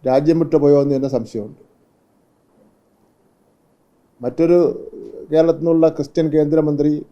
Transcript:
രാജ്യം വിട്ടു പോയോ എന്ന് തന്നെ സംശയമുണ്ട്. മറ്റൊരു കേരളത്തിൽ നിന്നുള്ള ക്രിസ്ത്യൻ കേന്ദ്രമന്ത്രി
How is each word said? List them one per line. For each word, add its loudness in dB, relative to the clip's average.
രാജ്യം 2
വിട്ടു -2
പോയോ 6
എന്ന് -2
തന്നെ -4
സംശയമുണ്ട്. -10
മറ്റൊരു 2
കേരളത്തിൽ 2
നിന്നുള്ള 2
ക്രിസ്ത്യൻ -4
കേന്ദ്രമന്ത്രി 0